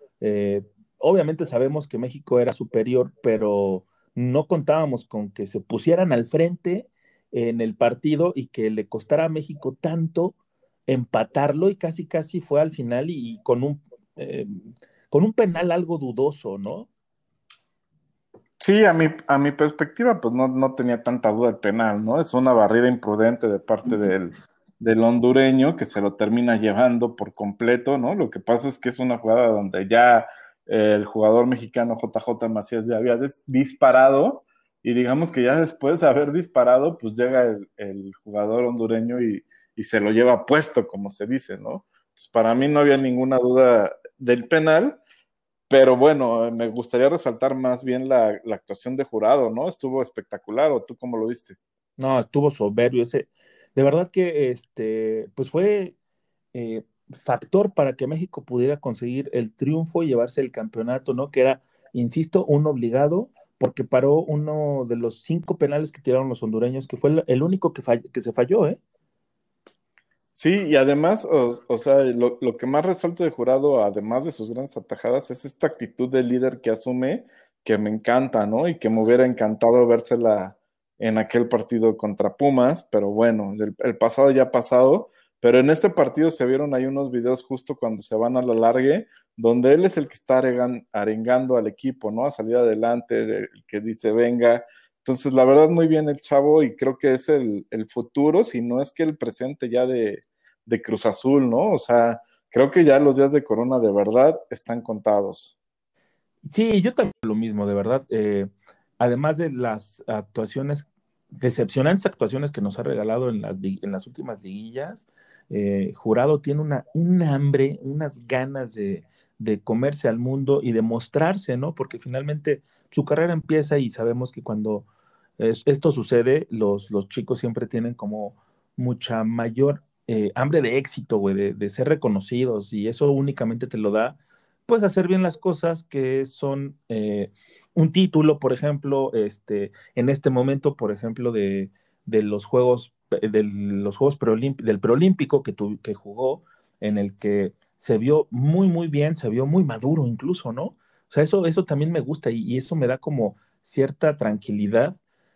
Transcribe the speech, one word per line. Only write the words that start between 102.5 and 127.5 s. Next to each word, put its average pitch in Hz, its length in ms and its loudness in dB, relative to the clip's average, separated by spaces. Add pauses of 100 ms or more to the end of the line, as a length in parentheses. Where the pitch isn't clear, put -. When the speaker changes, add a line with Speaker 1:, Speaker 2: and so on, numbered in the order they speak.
Speaker 2:
que 175 140 6
ya 139 140 8
los 143 180 4
días 139 140 4
de 143 140 2
Corona 120 340 0
de 113 140 2
verdad 113 560 4
están 117 320 -10
contados. 104 800 -4 (920)
Speaker 1:
Sí, 214 320 2
yo 240 140 0
también 220 180 0 (100)
lo 110 120 -4
mismo, 107 320 -2
de 101 80 -2
verdad. 113 340 -2
Eh, 104 380 -2 (500)
además 131 400 0
de 160 140 -4
las 120 560 -8
actuaciones, 135 800 -6 (420)
decepcionantes 135 800 0
actuaciones 135 440 -4
que 127 120 -8
nos 98 160 -4
ha 120 40 -8
regalado 120 460 -4
en 110 140 -4
las 101 180 -10
li-, 98 220 -6
en 101 100 -8
las 95 140 -10
últimas 120 360 -14
liguillas, 113 640 -14 (440)
eh, 101 440 -4
Jurado 127 460 0
tiene 147 220 -4
una, 147 320 -6
un 175 280 2
hambre, 139 600 0
unas 139 440 -10
ganas 131 460 -6
de, 98 320 -8 (320)
de 107 240 -4
comerse 131 480 -2
al 113 100 -2
mundo 135 440 -2
y 123 100 -2
de 110 80 0
mostrarse, 131 800 -2
¿no? 147 160 -6
Porque - 240 -10
finalmente 147 640 -6 (280)
su 143 140 -2
carrera 160 300 0
empieza 151 440 0
y 123 120 -2
sabemos 120 420 -4
que - 100 -18
cuando 107 440 -6 (520)
es-, 113 280 -2
esto 143 260 4
sucede, 127 580 2
los, 101 400 -2
los 101 180 -4
chicos 123 320 -6
siempre 117 260 -6